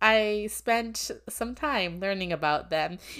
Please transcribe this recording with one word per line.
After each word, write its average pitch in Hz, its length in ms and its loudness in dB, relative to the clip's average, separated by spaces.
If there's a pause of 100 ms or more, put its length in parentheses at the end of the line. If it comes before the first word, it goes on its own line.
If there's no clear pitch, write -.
I 214 500 4
spent 226 600 -2 (180)
some 240 280 -6
time 185 440 -2
learning 190 320 -2
about 151 380 0
them. 156 280 -2 (220)